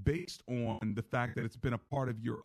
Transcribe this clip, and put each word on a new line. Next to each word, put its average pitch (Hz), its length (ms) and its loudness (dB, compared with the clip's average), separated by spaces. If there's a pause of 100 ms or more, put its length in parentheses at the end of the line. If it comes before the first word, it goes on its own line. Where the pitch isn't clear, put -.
based 165 440 2
on 110 480 0
the 113 60 0
fact 120 340 0
that 120 100 0
it's 110 120 -6
been 123 160 0
a 113 40 0
part 135 320 -2
of 113 120 -4
your 117 240 -2